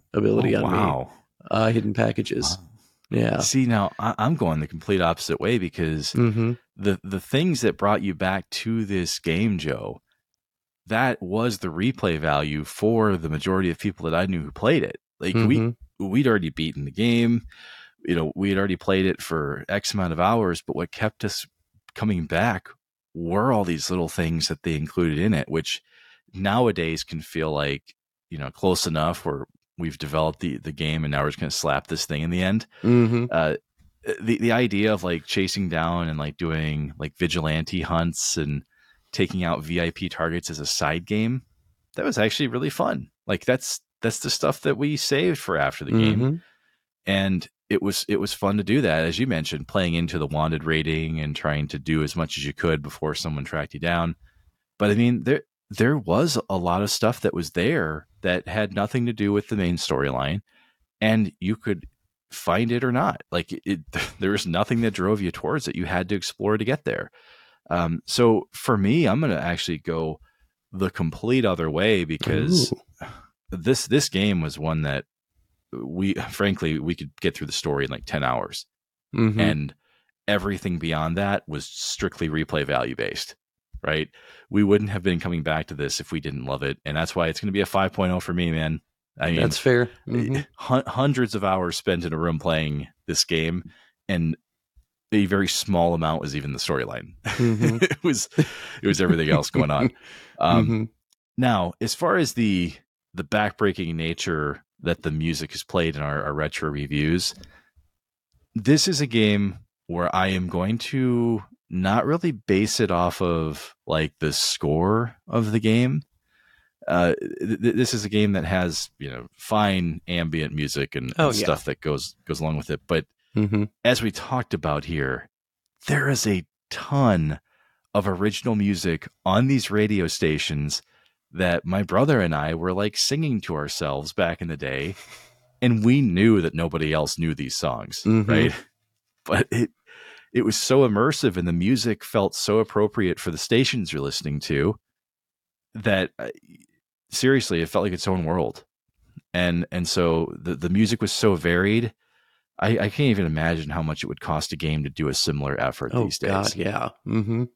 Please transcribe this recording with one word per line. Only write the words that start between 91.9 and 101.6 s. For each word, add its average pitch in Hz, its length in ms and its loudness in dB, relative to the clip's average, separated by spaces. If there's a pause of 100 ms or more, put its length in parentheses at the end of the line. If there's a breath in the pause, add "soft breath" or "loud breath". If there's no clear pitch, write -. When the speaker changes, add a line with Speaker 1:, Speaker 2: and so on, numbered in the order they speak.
Speaker 2:
in 80 80 -4
a 80 40 -2
room 80 220 0
playing 76 480 -2 (200)
this - 180 0
game, 82 380 -2 (440 loud breath)
and 82 300 0 (720)
a 104 140 4
very 98 220 2
small 87 460 2
amount 80 280 0
was 69 140 -6
even 71 180 -6
the 64 60 -8
storyline. 62 540 -4 (120)
Speaker 1:
Mm-hmm. 117 520 2
Speaker 2:
<laughs> - 40 0
It 160 220 0
was, 143 340 0
it - 500 -2
was 92 140 2
everything 82 280 2
else 73 200 2
going 76 220 2
on. 67 240 2
Speaker 1:
<laughs> - 60 -20 (380 loud breath)
Speaker 2:
Um, 87 260 6
Speaker 1:
Mm-hmm. 110 180 0 (540)
Speaker 2:
now, 104 440 2